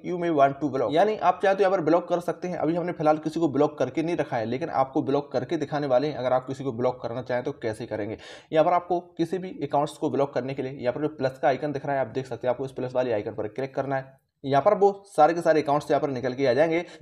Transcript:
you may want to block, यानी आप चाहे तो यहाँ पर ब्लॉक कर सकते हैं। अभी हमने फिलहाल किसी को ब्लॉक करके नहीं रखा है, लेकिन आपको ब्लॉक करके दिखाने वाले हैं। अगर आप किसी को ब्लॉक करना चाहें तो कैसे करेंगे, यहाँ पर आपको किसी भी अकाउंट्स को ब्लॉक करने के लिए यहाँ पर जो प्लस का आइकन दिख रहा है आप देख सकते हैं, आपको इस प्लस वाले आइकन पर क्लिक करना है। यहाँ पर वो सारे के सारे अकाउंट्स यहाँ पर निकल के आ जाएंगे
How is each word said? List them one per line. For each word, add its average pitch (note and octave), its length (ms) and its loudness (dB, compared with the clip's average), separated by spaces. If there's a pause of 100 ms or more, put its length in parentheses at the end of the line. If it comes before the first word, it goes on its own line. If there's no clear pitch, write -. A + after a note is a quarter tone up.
you F3 160 -6
may E3+ 140 -2
want C#3 280 4
to D3 100 0
block, B2 220 0
यानी G3+ 260 4
आप F3+ 240 0
चाहे G3 120 4
तो G3+ 80 2
यहाँ F#3 100 4
पर F#3+ 100 2
ब्लॉक E3+ 260 2
कर F3 140 0
सकते E3+ 260 -6
हैं। F3 100 -6
अभी D#3+ 180 0
हमने F3 160 -2
फिलहाल D#3 280 2
किसी D#3 200 -4
को E3 100 4
ब्लॉक D3 280 2
करके C3 240 -2
नहीं E3 140 -2
रखा D3 200 -2
है, A2+ 100 -2
लेकिन C3 240 -4
आपको C3+ 320 0
ब्लॉक C3+ 300 -2
करके B2+ 260 -2
दिखाने D3 280 -4
वाले C3+ 220 2
हैं। C#3 80 -6
अगर B2 160 -2
आप B2+ 140 0
किसी C3+ 180 -8
को C3 100 -2
ब्लॉक B2+ 280 -2
करना A#2+ 200 -6
चाहें B2 220 -2
तो C#3 100 -4
कैसे A2+ 320 -6
करेंगे, G#2+ 320 -6 (340)
यहाँ D#3 120 6
पर F3 80 4
आपको F3 280 0 (180)
किसी E3 200 -2
भी F3+ 100 -8 (140)
अकाउंट्स C#3+ 320 0
को D3+ 160 -2
ब्लॉक C3+ 240 0
करने C3 200 -4
के C3+ 80 -6
लिए B2+ 120 -6
यहाँ A#2+ 180 -2
पर C#3+ 100 -4
जो D3+ 80 0
प्लस C3 280 -4
का D#3+ 100 2
आइकन C#3+ 240 0
दिख C3+ 140 -6
रहा C#3+ 80 -2
है C3+ 60 0
आप A#2+ 80 -2
देख C3 180 -6
सकते A#2+ 200 -8
हैं, B2 60 2
आपको C3 120 -4
इस C3 80 -10
प्लस B2+ 220 -8
वाले B2+ 180 0
आइकन G#2 220 -2
पर G#2+ 160 -6
क्लिक C3+ 240 -8
करना C3+ 220 -2
है। C3+ 220 -10 (260)
यहाँ C#3 180 4
पर G#3 120 6
वो G3 160 6 (160)
सारे D#3 280 6
के E3+ 60 -2
सारे D#3+ 220 4
अकाउंट्स D3 280 0
यहाँ C#3 100 4
पर D3 100 0
निकल B2+ 240 -4
के C3+ 120 0
आ B2 60 4
जाएंगे E3 320 2 (180)